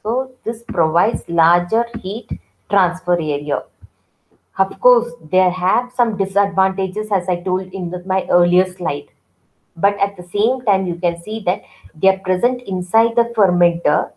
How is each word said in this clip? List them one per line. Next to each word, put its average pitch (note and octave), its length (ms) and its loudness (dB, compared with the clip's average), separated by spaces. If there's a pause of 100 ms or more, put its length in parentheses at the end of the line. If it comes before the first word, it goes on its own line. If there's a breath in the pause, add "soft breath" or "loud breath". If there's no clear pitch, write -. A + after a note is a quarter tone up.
So B3+ 300 -2 (120)
this A#3 200 -6
provides F3 640 0
larger F3 580 2 (160)
heat G#3 260 -8 (420 loud breath)
transfer F3 440 2
area. D3 500 -2 (920)
Of F#3+ 240 0
course, B3 320 0 (180)
they F#3 180 4
have F#3+ 460 -2
some A#3 220 0
disadvantages, F#3+ 920 -2
as F#3 180 0
I F3 120 -2
told F#3 300 -2
in F3+ 200 -6
the, F3+ 140 -8
my F#3 240 -2
earlier F3 440 4
slide. D3 340 -4 (720)
But G3+ 220 0
at G3 180 -2
the F3 60 -12
same A#3 420 -2
time, F#3+ 220 2
you E3+ 80 -2
can E3+ 280 -2
see G#3+ 220 -6
that - 160 -2 (340 loud breath)
they F#3+ 140 4
are F#3+ 100 0
present G#3 440 0
inside A3 520 0
the A#3 180 2
fermenter. F3 840 2